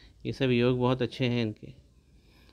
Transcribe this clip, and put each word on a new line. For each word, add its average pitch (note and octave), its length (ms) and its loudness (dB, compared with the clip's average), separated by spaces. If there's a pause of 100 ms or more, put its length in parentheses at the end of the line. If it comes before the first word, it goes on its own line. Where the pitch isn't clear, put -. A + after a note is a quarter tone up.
(260)
ये - 80 -4
सब C3 180 0
योग B2 280 4
बहुत B2+ 220 0
अच्छे B2 240 -2
हैं A#2+ 160 0
इनके। - 320 -6 (800)